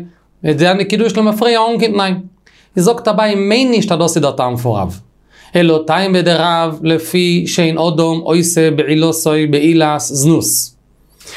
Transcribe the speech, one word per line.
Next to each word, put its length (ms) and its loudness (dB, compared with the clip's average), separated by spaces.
את 80 0
זיין 260 2
קידושין 340 -2
למפרע 380 0
און 220 0
קיין 140 0
תנאי. 180 -2
ער 720 -8
זאגט 220 0
דערביי, 300 0
מיין 360 0
נישט, 220 0
אז 60 -2
דאס 180 0
איז 60 0
דער 100 0
טעם 240 -2
פון 240 -2
רב. 200 -8
אלא 300 2
תימא 340 0
דרב, 640 0
לפי 640 0
שאין 320 0
אדם 440 0
עושה 480 2
בעילתו 600 0
בעילת 500 2
זנות. 440 0